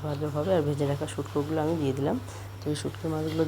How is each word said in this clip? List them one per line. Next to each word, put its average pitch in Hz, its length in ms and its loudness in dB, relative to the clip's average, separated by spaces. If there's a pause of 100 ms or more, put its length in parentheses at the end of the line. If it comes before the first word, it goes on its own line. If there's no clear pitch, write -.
ভালো 147 200 -2 (100)
হবে। 156 180 2
আর 165 120 6
ভেজে 147 200 2
রাখা 143 280 0
শুটকোগুলো 147 500 -2
আমি 160 120 2
দিয়ে 139 220 2
দিলাম। 156 180 2 (420)
তো - 120 -12
এই 147 100 0
শুটকি - 280 -4
মাছগুলো 156 400 2